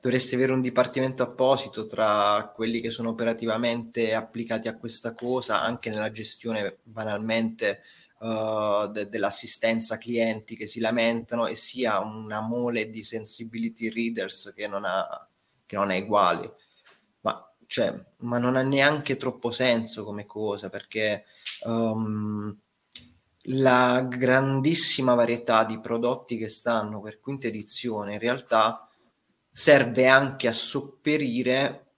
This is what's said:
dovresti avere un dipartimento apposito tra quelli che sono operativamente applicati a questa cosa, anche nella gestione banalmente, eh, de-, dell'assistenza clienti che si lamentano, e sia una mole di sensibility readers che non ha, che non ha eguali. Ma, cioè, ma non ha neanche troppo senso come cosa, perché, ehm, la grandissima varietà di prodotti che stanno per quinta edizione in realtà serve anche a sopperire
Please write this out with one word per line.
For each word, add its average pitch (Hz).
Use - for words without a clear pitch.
dovresti 127
avere 131
un 131
dipartimento 127
apposito 120
tra 107
quelli 113
che 117
sono 117
operativamente 113
applicati 113
a 113
questa 113
cosa, 120
anche 117
nella 107
gestione 110
banalmente, 110
eh, 107
de-, 107
dell'assistenza 113
clienti 113
che 107
si -
lamentano, 117
e -
sia 110
una 107
mole 117
di 110
sensibility 113
readers 110
che 104
non 101
ha, 92
che -
non 101
ha -
eguali. 92
Ma, -
cioè, 110
ma 120
non 123
ha 131
neanche 139
troppo 123
senso 117
come 104
cosa, 101
perché, 104
ehm, 107
la 127
grandissima 131
varietà 117
di 110
prodotti 117
che 110
stanno 107
per 107
quinta 135
edizione 107
in 104
realtà 117
serve 127
anche 135
a -
sopperire 135